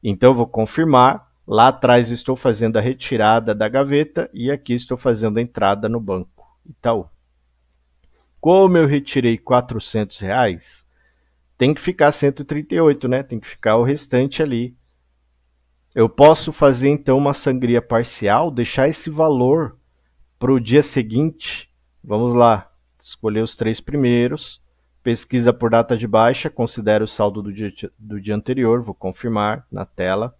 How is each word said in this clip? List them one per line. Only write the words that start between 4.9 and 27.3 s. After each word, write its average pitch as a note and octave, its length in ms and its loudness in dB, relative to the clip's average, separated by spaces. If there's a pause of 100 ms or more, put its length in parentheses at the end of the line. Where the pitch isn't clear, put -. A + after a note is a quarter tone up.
fazendo A2 400 -2
a - 20 0
entrada G#2 480 -2
no A#2 100 -4
banco F#2+ 480 -8 (220)
Itaú. C3 380 -4 (1300)
Como F#3 380 4
eu E3 100 4
retirei C#3 520 0
quatrocentos A#2 840 -4
reais, G2 680 -4 (680)
tem C3 160 2
que - 80 -4
ficar D3 320 0
cento C#3+ 300 -2
e - 20 -10
trinta D3+ 300 -8
e E3+ 80 0
oito, C#3+ 260 2
né? B2+ 140 -2
Tem B2 180 -10
que - 80 -20
ficar A2 300 0
o A#2+ 40 2
restante C#3 600 -2
ali. B2 340 -4 (1160)
Eu A#2 120 4
posso D3+ 460 4
fazer, C#3 380 2
então, C#3+ 260 0
uma C#3 160 0
sangria B2+ 480 0
parcial, A#2 720 -2
deixar C3+ 380 -2
esse D#3+ 200 -6
valor D3 680 0 (640)
pro B2+ 220 2
dia A#2+ 220 4
seguinte. C#3 840 -4 (360)
Vamos A#2+ 300 -2
lá, A#2 360 4 (300)
escolher G#2+ 400 -6
os A2+ 160 -6
três A2+ 240 -4
primeiros. B2 800 -2 (420)
Pesquisa A#2+ 480 0
por A#2 200 0
data A#2 260 2
de A2+ 100 -6
baixa, A2+ 440 2
considera G#2+ 520 -2
o G#2+ 60 -4
saldo G#2 340 -4